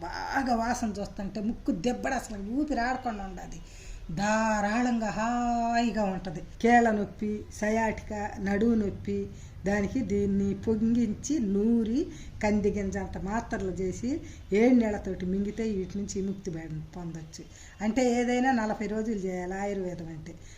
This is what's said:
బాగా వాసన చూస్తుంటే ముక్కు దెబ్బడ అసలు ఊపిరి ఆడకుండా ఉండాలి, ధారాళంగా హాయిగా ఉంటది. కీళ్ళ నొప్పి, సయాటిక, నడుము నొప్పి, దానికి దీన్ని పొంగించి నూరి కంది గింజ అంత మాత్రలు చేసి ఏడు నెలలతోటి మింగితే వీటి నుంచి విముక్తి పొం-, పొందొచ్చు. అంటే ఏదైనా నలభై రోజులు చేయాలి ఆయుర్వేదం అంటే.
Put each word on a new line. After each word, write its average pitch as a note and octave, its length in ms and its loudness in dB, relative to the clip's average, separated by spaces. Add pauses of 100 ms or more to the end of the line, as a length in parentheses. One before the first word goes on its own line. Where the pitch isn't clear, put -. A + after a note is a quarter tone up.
బాగా - 520 0
వాసన B2 460 0
చూస్తుంటే G2 400 -6
ముక్కు A#2 300 -2
దెబ్బడ A3 420 0
అసలు G#3 380 -4
ఊపిరి C4+ 300 0
ఆడకుండా A#3 440 -2
ఉండాలి, F3 360 -10 (560)
ధారాళంగా A3 920 2
హాయిగా A#3 960 2
ఉంటది. F#3 360 -2
కీళ్ళ A#3 500 6
నొప్పి, G#3 540 -2 (100)
సయాటిక, G#3+ 760 -2 (100)
నడుము G3+ 340 4
నొప్పి, G3+ 520 0 (400)
దానికి G3+ 340 2
దీన్ని G3 540 2
పొంగించి A3+ 840 2
నూరి A3+ 680 2 (360)
కంది G#3 280 4
గింజ G3 260 -2
అంత F#3+ 220 -4
మాత్రలు G3 520 -4
చేసి F#3+ 500 -2 (320)
ఏడు A#3+ 220 8
నెలలతోటి G3+ 520 2
మింగితే G3+ 360 -2
వీటి G3 360 -2
నుంచి G3 220 -4
విముక్తి G3 300 -4
పొం-, D#3+ 300 -8 (160)
పొందొచ్చు. E3 480 -10 (360)
అంటే A#3+ 400 2
ఏదైనా B3 320 4
నలభై G#3+ 340 0
రోజులు G#3+ 280 -2
చేయాలి F#3 400 -4
ఆయుర్వేదం F#3+ 520 -4
అంటే. D#3+ 280 -10 (240)